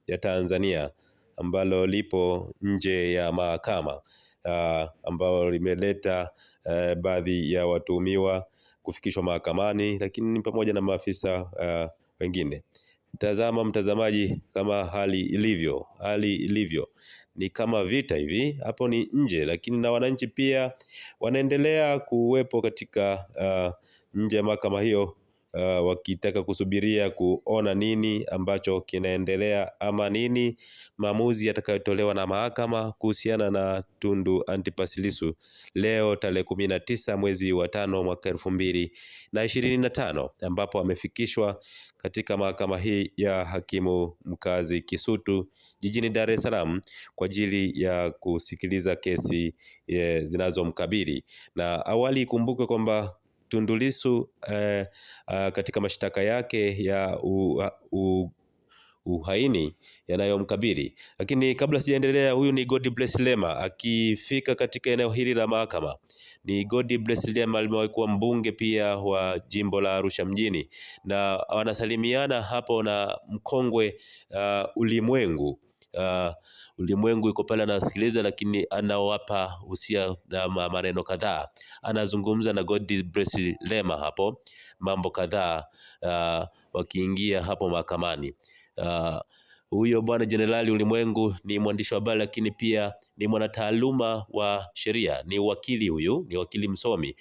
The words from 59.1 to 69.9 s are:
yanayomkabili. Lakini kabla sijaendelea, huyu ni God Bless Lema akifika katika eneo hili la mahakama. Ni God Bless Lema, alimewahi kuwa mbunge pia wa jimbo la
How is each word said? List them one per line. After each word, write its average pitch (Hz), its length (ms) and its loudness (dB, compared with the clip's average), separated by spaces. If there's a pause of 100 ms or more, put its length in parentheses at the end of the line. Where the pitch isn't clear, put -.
yanayomkabili. 98 880 0 (240)
Lakini 131 360 2
kabla 143 240 2
sijaendelea, 135 520 2
huyu 135 200 4
ni 131 140 2
God 123 240 2
Bless 123 300 0
Lema 110 380 2
akifika 113 960 0
katika 127 360 -2
eneo 120 180 2
hili 123 240 0
la 113 140 2
mahakama. 90 480 -2 (480)
Ni 101 220 0
God 120 320 0
Bless 113 300 0
Lema, 110 320 2
alimewahi 110 300 0
kuwa 110 180 0
mbunge 110 440 2
pia 107 460 0
wa 95 500 0
jimbo 101 340 0
la 95 140 2